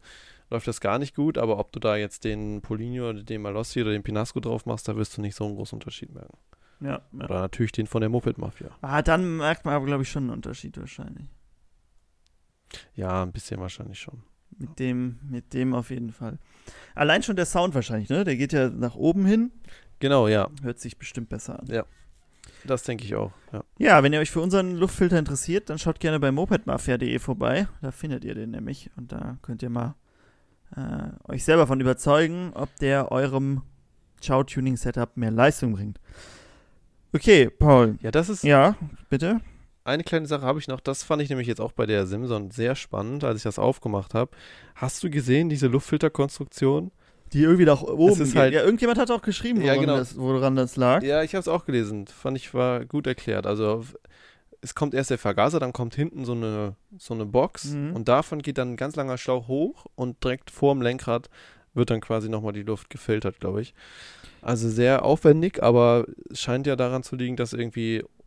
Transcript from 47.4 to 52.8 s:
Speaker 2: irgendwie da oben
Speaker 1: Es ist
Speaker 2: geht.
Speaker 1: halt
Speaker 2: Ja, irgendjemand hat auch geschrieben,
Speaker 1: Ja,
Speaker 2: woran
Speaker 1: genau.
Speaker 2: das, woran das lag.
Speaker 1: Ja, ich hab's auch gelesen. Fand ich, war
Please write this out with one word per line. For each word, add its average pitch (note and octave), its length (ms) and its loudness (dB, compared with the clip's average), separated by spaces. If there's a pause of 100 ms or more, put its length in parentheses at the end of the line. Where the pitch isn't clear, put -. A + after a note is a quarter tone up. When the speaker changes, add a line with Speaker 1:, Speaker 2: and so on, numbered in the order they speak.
Speaker 2:
irgendwie F3 220 8
da D3 160 8
oben E3 320 6
Speaker 1:
Es F3 80 4
ist C3+ 120 2
Speaker 2:
geht. D3+ 80 6
Speaker 1:
halt C3+ 140 6
Speaker 2:
Ja, D#3 80 6
irgendjemand A#3 360 4
hat B3 120 2
auch A#3 120 0
geschrieben, A3+ 400 -2
Speaker 1:
Ja, C#3 120 4
Speaker 2:
woran C3+ 60 4
Speaker 1:
genau. C#3+ 160 2
Speaker 2:
das, B2+ 220 -4
woran C3 380 2
das B2+ 200 0
lag. C3 260 4
Speaker 1:
Ja, C#3+ 200 2
ich D#3+ 120 -4
hab's F#3 140 -4
auch E3 160 0
gelesen. G#2+ 440 -2
Fand C3+ 280 -6
ich, - 180 -12
war B2 300 0